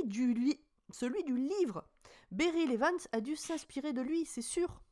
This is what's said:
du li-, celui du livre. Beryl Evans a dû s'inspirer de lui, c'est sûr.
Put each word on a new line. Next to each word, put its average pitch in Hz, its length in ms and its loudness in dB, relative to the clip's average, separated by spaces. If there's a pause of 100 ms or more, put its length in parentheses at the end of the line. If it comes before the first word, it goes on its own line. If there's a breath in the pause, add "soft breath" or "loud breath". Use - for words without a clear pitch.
du 240 300 2
li-, 247 260 2 (300)
celui 262 340 -2
du 262 120 0
livre. 269 480 0 (480 soft breath)
Beryl 320 400 2
Evans 302 260 4 (140)
a 226 80 2
dû 277 160 -4
s'inspirer 302 560 -4
de 247 80 0
lui, 311 240 0
c'est - 180 -6
sûr. - 380 -2 (120)